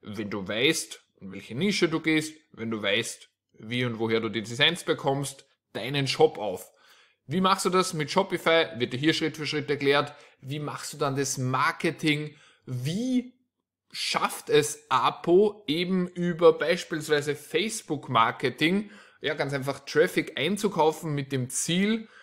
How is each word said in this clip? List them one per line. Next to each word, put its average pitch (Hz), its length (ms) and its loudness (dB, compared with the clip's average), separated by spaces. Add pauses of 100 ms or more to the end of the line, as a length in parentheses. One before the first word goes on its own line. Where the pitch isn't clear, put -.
wenn 101 300 -10
du 98 180 -8
weißt, 127 560 0 (160)
in 95 120 -16
welche 98 220 -14
Nische 185 360 0
du 160 100 -2
gehst, 156 320 0 (200)
wenn 113 180 -8
du 110 100 -4
weißt, 104 480 -2 (300)
wie 120 260 -4
und 117 140 -4
woher 113 220 2
du 110 100 -2
die 110 100 -4
Designs 135 440 0
bekommst, 143 600 -2 (300)
deinen 135 320 -2
Shop 156 320 2
auf? 98 320 -6 (560)
Wie 160 140 -2
machst 190 240 2
du 185 60 2
das 185 240 0
mit 151 160 -4
Shopify? 170 560 2 (120)
Wird 120 160 -2
dir 123 40 -4
hier 156 160 2
Schritt 160 220 -2
für 151 100 -8
Schritt 143 240 -4
erklärt. 143 440 2 (260)
Wie 135 180 -8
machst 147 340 -8
du 156 40 -14
dann 143 180 -2
das 135 240 -2
Marketing? 147 960 0 (320)
Wie 190 680 -2 (580)
schafft - 580 -4
es 147 400 2
Apo 170 760 4
eben 180 400 0
über 170 460 4
beispielsweise 151 840 0
Facebook-Marketing, 151 1500 0 (300)
ja, 143 140 -2
ganz 143 180 -4
einfach 139 340 -6
Traffic 165 500 2
einzukaufen 160 800 0
mit 143 160 -4
dem 127 180 -2
Ziel, 202 600 0 (140)